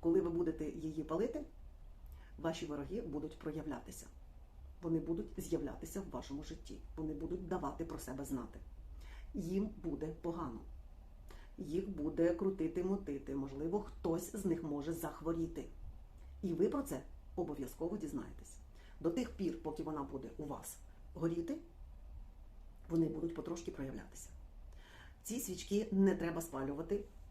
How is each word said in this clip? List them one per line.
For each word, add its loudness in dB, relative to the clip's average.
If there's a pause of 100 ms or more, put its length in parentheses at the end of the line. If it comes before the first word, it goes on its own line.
Коли 8
ви 2
будете 2
її -2
палити, 2 (920)
ваші 0
вороги -2
будуть -4
проявлятися. -4 (760)
Вони 6
будуть 2 (100)
з'являтися 0
в -6
вашому -4
житті. -8 (180)
Вони 0
будуть -2
давати 0
про -4
себе -4
знати. -2 (760)
Їм 4 (120)
буде 0
погано. -2 (1000)
Їх 0
буде 6
крутити, 2
мутити. 0
Можливо, 2
хтось 0
з -2
них 6
може 2
захворіти. 0 (800)
І 4
ви 8
про 4
це -2 (340)
обов'язково 0
дізнаєтесь. -4 (440)
До 6
тих 2
пір, 0
поки -2
вона 0
буде -4
у -2
вас -6 (380)
горіти, 2 (1300)
вони 6
будуть 0
потрошки -4
проявлятися. -6 (960)
Ці -2
свічки 4
не 12
треба 2
спалювати 0 (260)